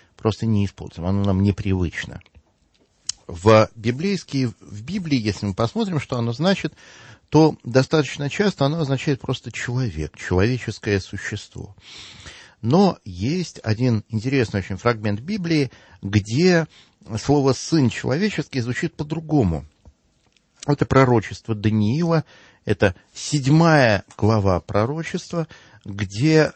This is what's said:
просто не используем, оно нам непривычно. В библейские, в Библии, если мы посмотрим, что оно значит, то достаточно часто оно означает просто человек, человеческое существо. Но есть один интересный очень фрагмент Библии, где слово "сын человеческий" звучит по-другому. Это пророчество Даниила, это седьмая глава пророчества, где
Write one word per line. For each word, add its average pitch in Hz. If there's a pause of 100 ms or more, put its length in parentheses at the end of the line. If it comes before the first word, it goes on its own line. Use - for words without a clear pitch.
(160)
просто 110
не 104
используем, -
оно 101
нам 98
непривычно. 95 (1080)
В 104
библейские, 131
в 104
Библии, 160
если 104
мы 98
посмотрим, 175
что 123
оно 117
значит, 165 (560)
то 156
достаточно 135
часто 196
оно 151
означает 139
просто 127
человек, 110
человеческое 101
существо. - (840)
Но 117
есть 117
один 110
интересный 110
очень 95
фрагмент 107
Библии, 165 (280)
где 127 (500)
слово 135
"сын 139
человеческий" 143
звучит 123
по-другому. 147 (1000)
Это -
пророчество 120
Даниила, 110 (400)
это 104 (180)
седьмая 143 (120)
глава 101
пророчества, 156 (380)
где 104